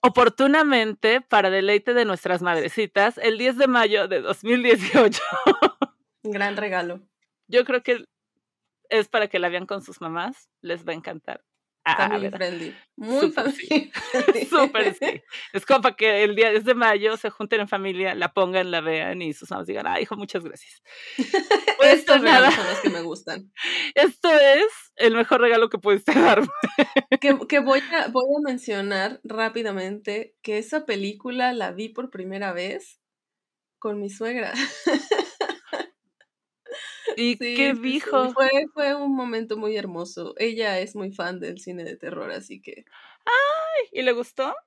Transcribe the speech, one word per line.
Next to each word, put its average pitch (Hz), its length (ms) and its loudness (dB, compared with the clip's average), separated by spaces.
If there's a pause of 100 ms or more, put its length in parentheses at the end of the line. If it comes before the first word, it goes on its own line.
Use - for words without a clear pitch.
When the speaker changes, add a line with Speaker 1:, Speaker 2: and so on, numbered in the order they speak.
Speaker 1:
oportunamente 247 1200 4
para 202 300 2
deleite 202 420 2
de 240 120 4
nuestras 180 360 -2
madrecitas 180 800 0
el 220 180 0
diez 247 220 0
de 277 80 4
mayo 214 420 2
de 180 120 -2
dos - 240 -6
mil 240 180 2
dieciocho. 226 600 4 (220)
<laughs> - 520 0 (260)
Speaker 2:
Gran 202 340 -4
regalo. 185 440 -6 (480)
Speaker 1:
Yo 240 160 2
creo 247 180 -2
que 240 220 -2 (840)
es 214 180 2
para 214 200 0
que 196 100 -2
la 175 100 0
vean 180 180 -4
con 196 160 -8
sus - 180 -20
mamás, 170 480 -10 (140)
les 170 240 -10
va 170 60 -6
a 160 40 -6
encantar. 165 480 -14 (460)
Ah, 165 60 4
Speaker 2:
Family 196 280 -2
Speaker 1:
¿verdad? 196 140 -10
Speaker 2:
friendly. 175 380 -8 (200)
Muy 240 240 -2
Speaker 1:
Súper 277 320 0
sí. 311 160 -10
Speaker 2:
family 302 240 -2
<laughs> - 200 -12
friendly. 494 340 2
Speaker 1:
<laughs> - 0 -
Súper 277 480 2
sí. - 280 -4 (320)
Es 196 100 -4
como 269 160 4
para - 160 0
que 214 260 2
el 208 140 2
día 226 140 4
diez 214 160 2
de 254 80 4
mayo 220 420 2
se 214 140 -6
junten 214 300 -4
en 202 80 -4
familia, 190 460 -4
la 175 200 -4
pongan, 185 360 0
la 170 120 -2
vean 160 400 -4
y 156 100 -6
sus - 180 -16
mamás - 160 -10
digan, - 200 -6
"Ay, - 160 -2
hijo, - 140 -6
muchas 196 280 -10
gracias". - 380 -20 (340)
Speaker 2:
<laughs> 403 640 0
Speaker 1:
Pues 277 220 8
Speaker 2:
Estos 277 220 6
Speaker 1:
nada. 269 280 8
Speaker 2:
regalos 330 60 4
son - 100 -2
los 554 140 -4
que 494 100 0
me 170 120 -6
gustan. - 500 -10 (420)
Speaker 1:
Esto - 360 2
es 294 360 6 (300)
el 226 180 4
mejor 233 260 2
regalo 233 300 4
que 220 80 -6
pudiste 202 340 2
<laughs> 269 80 6
darme. 262 280 6 (720)
Speaker 2:
Que, 277 180 2 (100)
que 294 120 2
voy 269 200 2 (120)
a, 330 160 0
voy 247 160 -2 (120)
a 294 80 -2
mencionar 208 800 -4
rápidamente 214 1200 -6
que 214 160 -6
esa 302 260 -6
película 240 680 -4
la 196 180 -6
vi 196 180 -10
por 233 220 -12
primera 190 420 -8
vez - 480 -10 (760)
con 208 220 -8
mi 202 100 -8
suegra. 226 440 -8
<laughs> - 1400 -4 (1200)
Speaker 1:
¿Y 233 200 0
Speaker 2:
Sí, 240 200 -6
Speaker 1:
qué 277 140 2
Speaker 2:
sí, 262 60 -2
sí. 226 60 -10
Speaker 1:
dijo? 262 500 -2
Speaker 2:
Fue, 262 180 2 (240)
fue 285 200 -2
un 285 200 -4
momento 226 420 -6
muy 214 200 -6
hermoso. 175 600 -10
Ella 220 440 -2
es 190 140 -10
muy 196 180 -10
fan 180 280 -8
del 175 200 -12
cine 180 240 -14
de 165 120 -14
terror, - 340 -12
así - 300 -14
que - 240 -20 (400)
Speaker 1:
Ay, 571 680 -2
¿y 262 100 -6
le 254 100 2
gustó? 262 420 -6 (120)